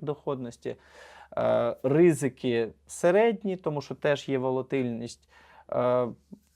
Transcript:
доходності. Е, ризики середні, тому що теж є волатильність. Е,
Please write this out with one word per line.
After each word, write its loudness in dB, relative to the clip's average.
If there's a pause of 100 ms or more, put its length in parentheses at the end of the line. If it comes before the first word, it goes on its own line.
доходності. -8 (600)
Е, 0
ризики 2 (180)
середні, 0
тому -4
що -10
теж -2
є 0
волатильність. -4 (440)
Е, 2 (480)